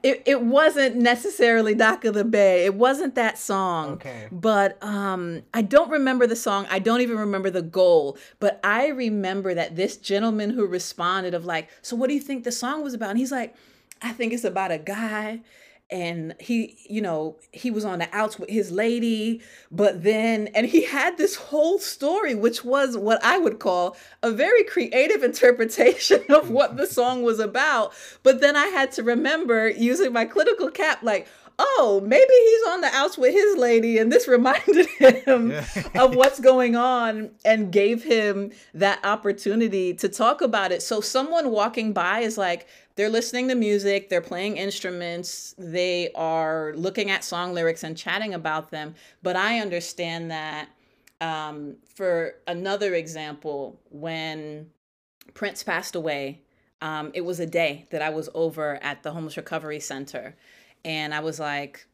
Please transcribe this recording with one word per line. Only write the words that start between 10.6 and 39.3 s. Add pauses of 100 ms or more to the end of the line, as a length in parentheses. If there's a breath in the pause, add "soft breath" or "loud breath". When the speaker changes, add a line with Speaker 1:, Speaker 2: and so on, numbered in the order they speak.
Speaker 1:
responded
of
like, (140)
"So
what
do
you
think
the
song
was
about?"
And
he's
like, (480 soft breath)
"I
think
it's
about
a
guy. (480 soft breath)
And
he, (120)
you
know, (160)
he
was
on
the
outs
with
his
lady, (280 loud breath)
but
then,"
and
he
had
this
whole
story,
which
was
what
I
would
call (260 loud breath)
a
very
creative
<laughs>
interpretation
of
what
the
song
was
about. (320 loud breath)
But
then
I
had
to
remember
using
my
clinical
cap,
like, (320 loud breath)
"Oh,
maybe
he's
on
the
outs
with
his
lady,"
and
this
<laughs>
reminded (120)
him
Speaker 3:
Yeah. (160)
<laughs>
Speaker 1:
of
what's
going
on (120)
and
gave
him (220 loud breath)
that
opportunity